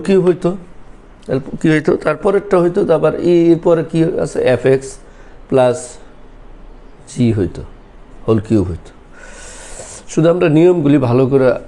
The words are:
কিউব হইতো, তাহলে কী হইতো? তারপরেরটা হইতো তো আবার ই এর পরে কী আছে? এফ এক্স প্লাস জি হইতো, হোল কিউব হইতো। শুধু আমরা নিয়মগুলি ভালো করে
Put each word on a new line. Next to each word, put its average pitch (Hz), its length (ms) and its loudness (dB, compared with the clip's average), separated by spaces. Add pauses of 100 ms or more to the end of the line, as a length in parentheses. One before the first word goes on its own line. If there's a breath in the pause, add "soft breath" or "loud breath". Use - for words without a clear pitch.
কিউব 190 220 2
হইতো, 175 220 0 (760)
তাহলে 135 160 -4 (180)
কী - 140 0
হইতো? 151 180 0 (140)
তারপরেরটা 196 580 0
হইতো 175 240 0
তো - 120 0
আবার 156 140 0 (180)
ই - 20 4 (180)
এর 165 140 4
পরে 165 160 2 (100)
কী 165 80 -2 (240)
আছে? 156 140 -6 (180)
এফ - 80 -8 (100)
এক্স 135 160 -2 (600 loud breath)
প্লাস 127 280 2 (1300)
জি 120 140 -2 (120)
হইতো, 85 240 -4 (640)
হোল 107 220 2
কিউব 107 240 2
হইতো। - 200 -14 (1200 loud breath)
শুধু 160 220 2
আমরা 175 140 0 (100)
নিয়মগুলি 160 400 4 (120)
ভালো 120 220 4
করে 131 160 2 (200)